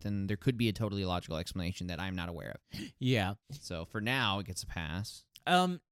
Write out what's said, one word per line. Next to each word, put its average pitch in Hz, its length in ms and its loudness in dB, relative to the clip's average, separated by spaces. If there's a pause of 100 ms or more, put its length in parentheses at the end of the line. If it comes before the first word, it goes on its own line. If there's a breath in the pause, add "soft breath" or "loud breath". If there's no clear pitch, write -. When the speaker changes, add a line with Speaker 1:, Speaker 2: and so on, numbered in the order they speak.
Speaker 1:
then 101 260 0
there 104 100 2
could 127 220 4
be 117 100 6
a 107 40 4
totally 98 320 0
logical 90 340 0
explanation 90 500 -2
that 85 120 -4
I'm 92 140 -2
not 87 140 -2
aware - 280 -8 (160)
of. - 80 -8 (180 loud breath)
Speaker 2:
Yeah. 113 360 4 (180)
Speaker 1:
So 87 340 -8
for - 160 -4
now, 113 360 2
it 95 80 -4
gets 90 160 -6
a - 40 -10
pass. 85 580 -4 (220)
Speaker 2:
Um, 180 340 4 (120)